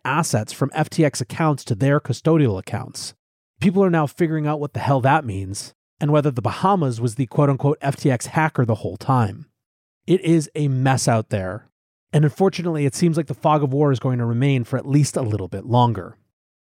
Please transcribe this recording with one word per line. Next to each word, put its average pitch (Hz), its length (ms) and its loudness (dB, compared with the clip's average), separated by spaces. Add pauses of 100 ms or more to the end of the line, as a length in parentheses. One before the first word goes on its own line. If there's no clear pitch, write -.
assets 131 480 -2
from - 200 -2
F 156 160 -2
T 160 140 0
X 143 160 0
accounts 151 460 -2
to 117 100 -2
their 139 240 2
custodial 131 600 0
accounts. - 540 -10 (460)
People 196 240 2
are 185 60 4
now 165 160 2
figuring 156 420 -2
out 151 120 -2
what 143 140 -8
the 113 60 -6
hell 135 220 0
that 143 240 2
means, 98 480 -8 (260)
and 147 120 0
whether 147 200 2
the 120 100 -4
Bahamas 147 600 0
was 120 140 -2
the 135 100 -2
quote-unquote 139 560 0
F 139 160 -2
T 143 140 0
X - 160 -4
hacker 156 380 0
the 110 100 0
whole 95 220 -8
time. 117 500 -2 (580)
It 185 140 2
is 165 340 0
a 147 140 -2
mess 131 400 0
out 113 220 0
there, 95 400 -6 (420)
and 147 140 4
unfortunately, 170 600 0
it 131 80 0
seems 170 220 2
like 160 120 -2
the - 60 -6
fog 151 300 2
of 135 80 0
war 143 180 2
is 127 100 0
going 127 200 -2
to 120 60 -2
remain 120 400 0
for 127 120 -4
at - 80 -6
least 139 300 2
a 147 60 -2
little 104 260 -4
bit 98 180 -10
longer. 117 520 0 (500)